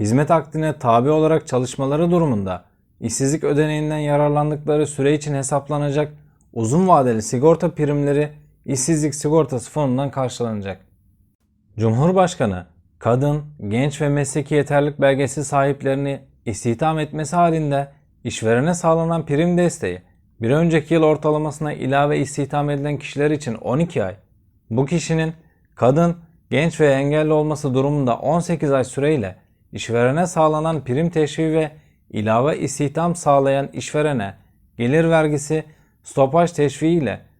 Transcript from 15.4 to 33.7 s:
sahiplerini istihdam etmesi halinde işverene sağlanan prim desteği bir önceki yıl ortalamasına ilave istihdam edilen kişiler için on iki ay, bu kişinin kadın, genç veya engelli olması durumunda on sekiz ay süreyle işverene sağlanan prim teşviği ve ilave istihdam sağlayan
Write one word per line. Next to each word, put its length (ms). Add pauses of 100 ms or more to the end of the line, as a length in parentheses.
sahiplerini 760 (260)
istihdam 520
etmesi 380
halinde 520 (360)
işverene 500
sağlanan 520
prim 320
desteği 440 (380)
bir 100
önceki 440
yıl 80
ortalamasına 680
ilave 460
istihdam 520
edilen 280
kişiler 320
için 240
on 240
iki 260
ay, 120 (540)
bu 160
kişinin 460 (420)
kadın, 420 (340)
genç 300
veya 180
engelli 340
olması 420
durumunda 420
on 240
sekiz 320
ay 120
süreyle 520 (360)
işverene 540
sağlanan 580
prim 260
teşviği 420
ve 180 (400)
ilave 480
istihdam 580
sağlayan 560